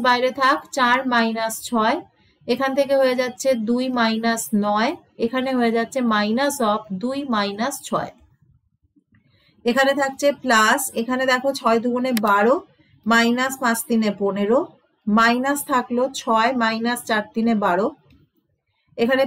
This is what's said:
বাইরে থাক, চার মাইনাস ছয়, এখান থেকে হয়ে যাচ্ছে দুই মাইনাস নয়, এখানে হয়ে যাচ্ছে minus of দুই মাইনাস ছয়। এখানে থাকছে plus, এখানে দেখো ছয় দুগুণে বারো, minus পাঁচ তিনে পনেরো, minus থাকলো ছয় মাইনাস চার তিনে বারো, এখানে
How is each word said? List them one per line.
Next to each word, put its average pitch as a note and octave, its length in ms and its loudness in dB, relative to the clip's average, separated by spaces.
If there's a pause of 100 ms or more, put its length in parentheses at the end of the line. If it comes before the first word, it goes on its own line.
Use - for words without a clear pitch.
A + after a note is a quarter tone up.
বাইরে B3 240 2 (100)
থাক, C#4 180 4 (180)
চার B3 200 2 (180)
মাইনাস A3+ 400 0 (140)
ছয়, A#3 280 2 (500)
এখান C4 320 0
থেকে C#4 220 2
হয়ে B3+ 200 2
যাচ্ছে B3+ 280 -4 (200)
দুই B3 160 0 (160)
মাইনাস A3+ 420 0 (240)
নয়, G#3+ 240 0 (340)
এখানে C4 340 -4
হয়ে A#3 180 0
যাচ্ছে A3+ 220 -4 (160)
minus A3+ 420 0 (140)
of G#3+ 100 -2 (220)
দুই C4 160 -4 (160)
মাইনাস G#3 400 -4 (140)
ছয়। - 220 -4 (1500)
এখানে C4+ 360 2
থাকছে C4+ 280 0 (160)
plus, A#3 360 4 (200)
এখানে B3+ 220 -2 (100)
দেখো B3+ 160 0 (120)
ছয় A#3 240 2
দুগুণে B3 280 -2 (160)
বারো, G#3 260 4 (580)
minus A#3+ 400 2 (100)
পাঁচ A#3 160 0 (100)
তিনে A3 220 2 (100)
পনেরো, G3+ 380 0 (600)
minus B3+ 420 2 (120)
থাকলো A#3+ 300 0 (180)
ছয় A3+ 300 2 (120)
মাইনাস A3+ 460 -2
চার G#3+ 160 -2 (100)
তিনে A3+ 200 0 (100)
বারো, F#3 220 2 (1160)
এখানে C4 240 2